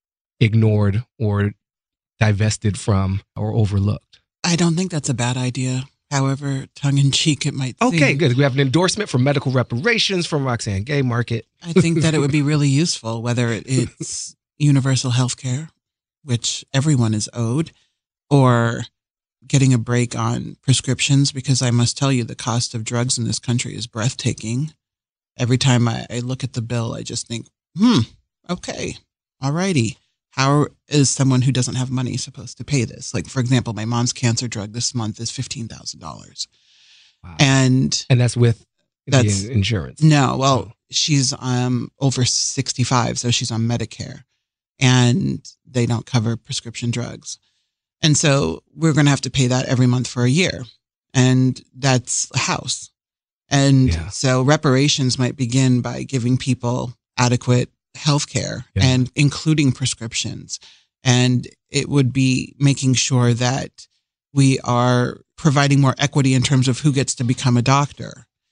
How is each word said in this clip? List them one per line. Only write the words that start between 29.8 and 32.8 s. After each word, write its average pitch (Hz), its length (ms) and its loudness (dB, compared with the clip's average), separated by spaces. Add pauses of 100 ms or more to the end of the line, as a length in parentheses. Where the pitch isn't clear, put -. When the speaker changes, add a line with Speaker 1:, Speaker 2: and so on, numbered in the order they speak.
Speaker 2:
How 139 360 2 (220)
is 139 220 4
someone 131 320 2
who 131 100 2
doesn't 123 240 -2
have 127 140 -2
money 123 260 -4
supposed - 420 -12
to 120 60 -16
pay 135 200 0